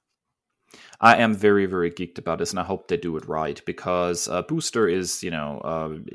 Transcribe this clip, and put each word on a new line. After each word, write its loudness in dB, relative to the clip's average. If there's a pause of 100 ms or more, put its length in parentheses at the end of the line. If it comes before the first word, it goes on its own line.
(1000)
I 8
am 4
very, 4
very 0
geeked -10
about -4
this, -4
and -6
I -2
hope -6
they 0
do -4
it -12
right, -4
because, -2
uh, -2
Booster 0
is, -2
you -6
know, -6
uh, -6 (160)